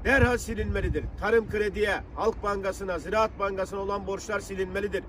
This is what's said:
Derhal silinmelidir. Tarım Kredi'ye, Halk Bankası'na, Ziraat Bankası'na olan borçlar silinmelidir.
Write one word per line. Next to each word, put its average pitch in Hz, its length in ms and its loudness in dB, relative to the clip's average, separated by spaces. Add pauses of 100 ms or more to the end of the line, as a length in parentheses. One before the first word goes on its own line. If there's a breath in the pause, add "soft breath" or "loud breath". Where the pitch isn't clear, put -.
Derhal 247 340 6
silinmelidir. 196 640 -2 (160)
Tarım 214 300 4
Kredi'ye, 208 520 0 (140)
Halk 208 280 0
Bankası'na, 196 560 -2
Ziraat 214 400 0
Bankası'na 196 400 -2
olan 196 280 -2
borçlar 196 320 -4
silinmelidir. 190 680 -4